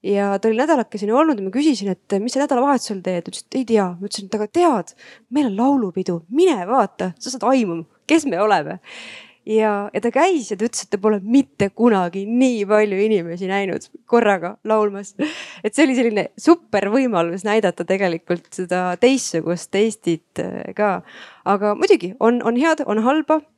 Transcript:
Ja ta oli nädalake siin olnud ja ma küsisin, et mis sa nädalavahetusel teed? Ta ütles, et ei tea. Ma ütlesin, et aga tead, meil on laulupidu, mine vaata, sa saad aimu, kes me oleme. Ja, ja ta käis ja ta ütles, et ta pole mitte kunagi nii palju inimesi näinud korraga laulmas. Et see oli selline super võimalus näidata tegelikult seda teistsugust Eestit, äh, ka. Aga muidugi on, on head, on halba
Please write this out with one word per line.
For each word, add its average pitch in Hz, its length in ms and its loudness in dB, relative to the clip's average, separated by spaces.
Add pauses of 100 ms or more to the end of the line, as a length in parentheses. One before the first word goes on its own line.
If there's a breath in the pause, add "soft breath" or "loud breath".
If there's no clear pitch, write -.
Ja 202 300 0 (100)
ta 226 80 2
oli 220 80 0
nädalake 262 400 0
siin 208 160 -2
olnud 294 240 2
ja 196 80 -6
ma 190 80 -6
küsisin, 226 400 0
et - 240 -6
mis 226 160 -4
sa 262 80 0
nädalavahetusel 262 600 0
teed? 180 240 -4
Ta - 20 -12
ütles, - 160 -16
et 262 140 -6
ei 233 160 -6
tea. 196 180 4
Ma 190 160 -10
ütlesin, 196 160 -10
et 185 140 -8
aga 214 80 -4 (100)
tead, 294 320 2 (400 loud breath)
meil 254 220 0
on 196 80 -4
laulupidu, 190 640 0 (100)
mine 320 320 4
vaata, 196 480 0
sa - 160 -12
saad 247 220 -4
aimu, 180 320 0 (260)
kes 302 160 4
me 185 160 0
oleme. 180 380 0 (640 loud breath)
Ja, 214 480 0
ja - 80 -2
ta 233 80 -2
käis 294 400 0
ja 202 80 -6
ta 196 80 -4
ütles, - 220 -6
et - 80 -20
ta - 20 -4
pole 208 240 0
mitte 226 460 0 (100)
kunagi 196 480 2
nii 240 400 0
palju 208 400 2
inimesi 180 460 -2
näinud 196 340 -2 (240)
korraga 202 460 2 (100)
laulmas. 208 460 -2 (500 loud breath)
Et 208 140 -4
see 294 100 6
oli 262 140 2
selline 220 240 2 (180)
super 214 480 -4
võimalus 196 560 -2
näidata 208 400 -2
tegelikult 180 720 -4
seda 180 300 -4 (140)
teistsugust 180 760 0
Eestit, 196 640 -2
äh, - 320 -8
ka. 202 220 0 (500 loud breath)
Aga 202 320 0
muidugi 214 380 2 (100)
on, 240 160 4
on 233 160 0
head, 311 320 2
on 214 160 0
halba 302 380 2 (160)